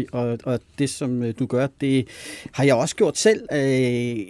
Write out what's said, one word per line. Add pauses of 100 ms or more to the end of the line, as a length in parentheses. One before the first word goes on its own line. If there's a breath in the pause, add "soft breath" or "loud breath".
(120)
og,
og (200)
det,
som,
øh,
du
gør, (140)
det (440 loud breath)
har
jeg
også
gjort
selv. (100)
Øh, (720)